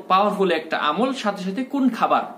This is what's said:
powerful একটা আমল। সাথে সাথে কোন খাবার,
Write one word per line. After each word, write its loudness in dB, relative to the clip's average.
powerful 2
একটা -2
আমল। 0
সাথে -4
সাথে -4
কোন 0
খাবার, 2